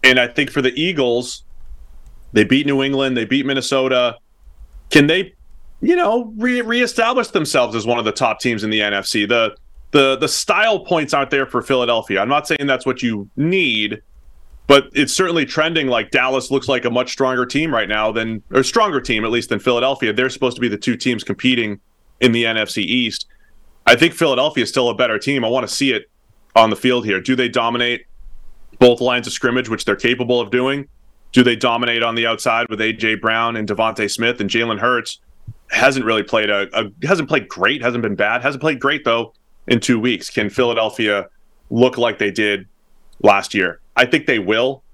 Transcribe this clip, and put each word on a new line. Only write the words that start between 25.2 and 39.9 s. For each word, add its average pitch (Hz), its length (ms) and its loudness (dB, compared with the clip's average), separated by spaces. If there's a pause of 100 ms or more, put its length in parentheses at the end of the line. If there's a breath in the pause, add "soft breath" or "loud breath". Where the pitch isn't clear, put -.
I - 20 0
wanna 120 220 -2
see 135 240 0
it - 160 -4 (480)
on 113 120 8
the 104 60 0
field 123 300 0
here. 95 160 -2
Do 127 160 0
they 123 100 0
dominate 120 580 -2 (760)
both 123 200 8
lines 123 280 -2
of 113 60 -8
scrimmage, 123 360 -2
which 110 160 -4
they're 104 100 2
capable 120 460 0
of 104 100 -6
doing? 135 380 -2 (420)
Do 127 100 6
they 120 140 6
dominate 117 480 0
on 117 120 -2
the 117 120 0
outside 113 420 0
with 107 120 -6
A 110 100 0
J 110 240 0
Brown 113 400 0
and 107 100 -4
Devontae 107 460 -2
Smith? 117 300 -2
And 101 80 -2
Jalen 113 300 0
Hurts 117 420 -2 (500)
hasn't 131 320 2
really 110 200 0
played 107 260 0
a, 101 180 0 (100)
a, 110 140 -4 (160)
hasn't 165 220 0
played 131 180 -2
great, 120 340 -2
hasn't 120 200 -2
been 104 140 -4
bad, 107 260 0
hasn't 135 180 -4
played 147 220 -2
great, 139 240 -2
though, 117 280 0 (340)
in 120 120 4
two 120 200 0